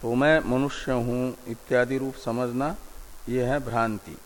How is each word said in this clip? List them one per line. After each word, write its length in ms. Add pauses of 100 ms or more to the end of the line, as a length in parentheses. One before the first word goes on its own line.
तो 120
मैं 260
मनुष्य 520
हूँ 440 (120)
इत्यादि 500
रूप 160
समझना, 600 (520)
यह 240
है 80
भ्रांति। 640